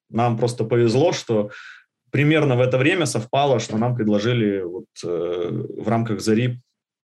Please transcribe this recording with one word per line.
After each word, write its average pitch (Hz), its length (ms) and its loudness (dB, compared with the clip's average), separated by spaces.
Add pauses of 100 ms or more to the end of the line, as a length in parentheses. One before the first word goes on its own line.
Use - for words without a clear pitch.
нам 117 280 0
просто 120 280 -2
повезло, 120 480 2
что 107 380 -2 (600)
примерно 147 460 4
в 123 40 2
это 127 160 2
время 160 280 2
совпало, 131 540 0
что 110 180 -4
нам 120 180 0
предложили 107 640 0
вот, 90 240 -8 (200)
э, 87 600 -4 (120)
в - 120 -6
рамках 113 320 -2
«Зари» 120 380 0 (480)